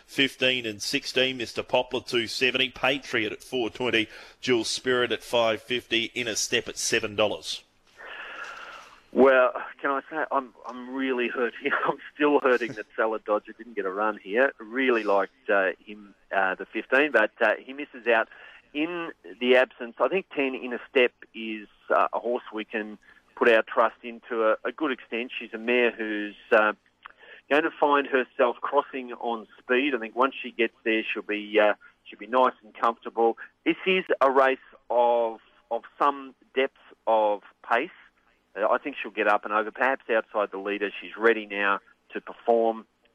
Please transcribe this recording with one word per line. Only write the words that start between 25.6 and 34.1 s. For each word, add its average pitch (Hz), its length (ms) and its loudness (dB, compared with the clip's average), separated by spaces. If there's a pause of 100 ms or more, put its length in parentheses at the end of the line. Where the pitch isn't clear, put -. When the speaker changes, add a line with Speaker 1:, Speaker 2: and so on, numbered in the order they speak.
Speaker 2:
who's, 107 420 -6 (180)
uh, 107 200 6 (760)
going 147 140 2
to 160 80 -2 (100)
find 143 260 4
herself 123 540 0
crossing 135 520 -2
on 113 340 -6 (120)
speed. 135 360 0
I 120 40 -4
think 110 160 -10
once 131 280 0
she 123 80 -12
gets 113 240 -2 (100)
there, 110 260 0
she'll 107 120 -6
be, 104 360 -2
uh, 107 140 6 (320)
she'll - 140 -20
be 104 80 -16
nice 123 360 2
and 107 120 -20
comfortable. 117 640 0 (260)
This 165 120 2 (100)
is 185 180 2 (160)